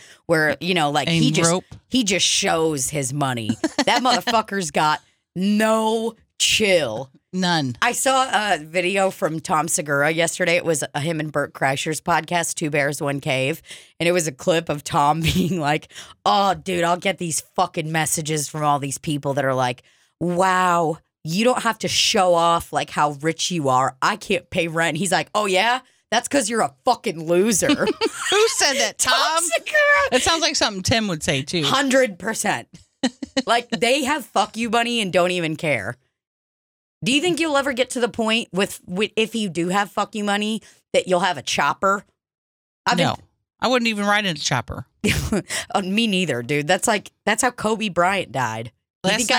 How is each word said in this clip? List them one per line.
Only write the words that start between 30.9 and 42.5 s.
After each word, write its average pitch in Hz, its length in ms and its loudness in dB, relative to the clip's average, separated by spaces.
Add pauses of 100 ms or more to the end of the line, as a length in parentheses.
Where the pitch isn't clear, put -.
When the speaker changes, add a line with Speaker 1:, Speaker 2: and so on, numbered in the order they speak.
Speaker 2:
would 160 140 -4
say, 170 200 0
too. 156 220 -4
Speaker 1:
Hundred 254 540 2
percent. 190 500 -4 (340)
Speaker 2:
<laughs> 254 60 0 (380)
Speaker 1:
Like, 330 240 0
they 233 340 0
have 285 220 -2
fuck - 320 -2
you 233 100 -2
money 233 320 0
and 190 120 -2
don't 180 180 4
even 165 260 -2
care. 123 400 -2 (1080)
Do 151 60 0
you 285 100 2
think 339 200 0
you'll 311 160 0
ever 277 160 0
get 247 180 -2
to 247 100 -6
the 233 80 2
point 220 440 -2
with, 190 340 -2
with, 190 300 -2
if 220 180 -2
you 214 140 -2
do 170 220 -2
have 202 200 0
fuck - 240 -4
you 208 80 -4
money, 208 400 -2 (300)
that 175 160 0
you'll 180 120 4
have 180 180 0
a 117 40 -10
chopper? 196 640 0 (800)